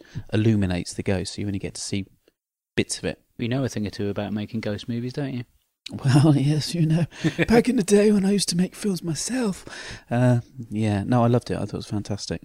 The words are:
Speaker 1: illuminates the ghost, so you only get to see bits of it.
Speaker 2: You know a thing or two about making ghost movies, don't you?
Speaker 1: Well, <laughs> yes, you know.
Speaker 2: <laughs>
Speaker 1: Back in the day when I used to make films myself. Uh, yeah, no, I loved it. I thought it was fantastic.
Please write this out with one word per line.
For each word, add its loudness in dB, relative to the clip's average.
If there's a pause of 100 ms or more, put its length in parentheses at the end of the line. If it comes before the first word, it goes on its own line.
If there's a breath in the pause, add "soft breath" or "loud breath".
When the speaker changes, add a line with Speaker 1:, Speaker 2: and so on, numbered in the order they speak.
(340 loud breath)
Speaker 1:
illuminates 2
the -8
ghost, -2
so -8
you -4
only -4
get -10
to -10
see -6 (680)
bits -2
of -8
it. -6 (160)
Speaker 2:
You -4
know -2
a 0
thing -4
or -6
two -4
about -4
making -6
ghost -6
movies, -6
don't -6
you? -6 (480)
Speaker 1:
Well, 6
<laughs> -
yes, 0
you 2
know. 2 (180)
Speaker 2:
<laughs> 0
Speaker 1:
Back 6
in 2
the 2
day 4
when 2
I 2
used 0
to -2
make 0
films -4
myself. -4 (480 loud breath)
Uh, 4 (280)
yeah, 0
no, 2
I 4
loved 2
it. -2
I -4
thought -6
it -4
was -8
fantastic. -6